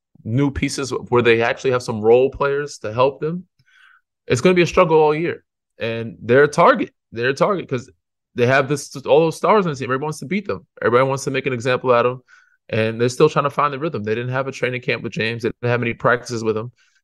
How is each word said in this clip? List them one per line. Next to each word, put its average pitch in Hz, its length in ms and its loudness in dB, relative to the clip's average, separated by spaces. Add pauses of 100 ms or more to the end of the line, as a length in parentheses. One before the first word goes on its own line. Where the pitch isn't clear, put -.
(240)
new 135 260 0
pieces 139 400 -4
where 120 320 0
they 113 200 4
actually 131 280 -2
have 123 120 0
some 110 180 -6
role 123 280 4
players 143 500 -6
to 107 140 -10
help 131 280 0
them, 170 260 -6 (800)
it's 123 140 0
gonna 185 140 4
be 175 80 4
a 160 40 4
struggle 160 320 4
all 151 160 4
year. 156 300 -6 (340)
And 113 420 -6
they're 120 240 4
a 151 40 4
target. 254 440 2 (180)
They're 117 200 -2
a 143 40 -2
target 175 320 -2
'cause 127 240 -8 (460)
they 120 100 2
have 131 220 2
this, 143 260 -6 (120)
all 139 140 6
those 160 160 0
stars 190 300 2
on 156 60 -2
the 135 40 -8
team. 123 100 -8
Everybody 131 180 -4
wants 151 160 -8
to 143 60 -12
beat 196 200 -6
them. 95 180 -8 (160)
Everybody 123 280 2
wants 135 160 -4
to 139 80 -4
make 135 140 -4
an 131 60 -2
example 127 380 -2
out 120 160 4
of 127 120 -4
them. 127 40 -20 (460)
And 113 320 -2
they're 120 80 2
still 147 200 4
trying 147 180 0
to 139 40 -4
find 143 220 0
the 135 80 -8
rhythm. 143 240 -6
They 110 100 -2
didn't 120 160 -4
have 131 160 -4
a 135 60 -8
training 123 300 -6
camp 120 200 -4
with 113 100 -8
James. 113 300 -4
They 117 60 -2
didn't 120 220 -4
have 120 120 0
any 117 120 -2
practices 120 500 -2
with 110 120 0
him. 117 140 -8 (340)